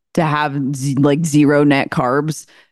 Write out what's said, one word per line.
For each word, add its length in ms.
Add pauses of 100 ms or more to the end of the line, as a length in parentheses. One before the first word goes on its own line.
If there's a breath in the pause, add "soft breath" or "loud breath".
(140)
to 100
have 340 (160)
z-, 220
like, 280
zero 380
net 280
carbs, 560 (260 soft breath)